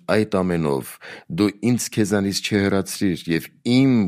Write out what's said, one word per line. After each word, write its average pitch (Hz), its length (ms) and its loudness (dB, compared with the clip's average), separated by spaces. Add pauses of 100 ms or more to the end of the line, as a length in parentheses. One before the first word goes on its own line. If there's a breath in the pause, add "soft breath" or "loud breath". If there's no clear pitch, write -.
այդ 104 300 0
ամենով 82 560 -2 (340 loud breath)
դու 98 220 0 (120)
ինձ 117 300 0
քեզանից 101 500 0
չհեռացրիր 98 840 -2
և 80 240 -2 (160)
իմ 127 320 4 (100)